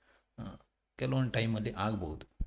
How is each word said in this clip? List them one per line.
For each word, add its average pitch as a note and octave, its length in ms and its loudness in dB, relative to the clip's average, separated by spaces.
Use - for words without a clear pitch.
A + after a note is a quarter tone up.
ಆ, F#2+ 160 -10
ಕೆಲವೊಂದು C3 340 2
ಟೈಮಲ್ಲಿ A2+ 420 2
ಆಗ್ಬೋದು, F#2+ 520 -2